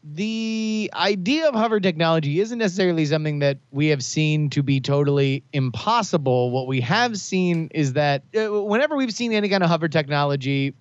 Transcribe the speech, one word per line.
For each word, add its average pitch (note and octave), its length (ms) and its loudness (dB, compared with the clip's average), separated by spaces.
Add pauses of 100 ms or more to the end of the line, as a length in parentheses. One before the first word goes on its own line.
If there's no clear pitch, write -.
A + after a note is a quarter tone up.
the A3 880 -4
idea G#3+ 540 0
of C#4 80 0
hover A3 240 2
technology E3 640 2
isn't A3+ 180 -2
necessarily F3+ 460 2
something D3+ 340 0
that C#3 180 2 (140)
we C#3+ 160 0
have C#3+ 160 2
seen D3+ 460 0
to C#3+ 120 0
be C3+ 200 2
totally C#3 640 2 (100)
impossible. C3 960 0
What B2+ 160 -2
we C3 140 -2
have G#3+ 360 0
seen F3 560 -2
is C#3+ 200 0
that, C#3+ 300 0 (140)
uh, G#3 260 0
whenever C4+ 340 0
we've B3+ 160 -2
seen A#3+ 180 -4
any G#3 160 0
kind F#3+ 160 2
of E3 60 4
hover E3 180 0
technology C#3 920 0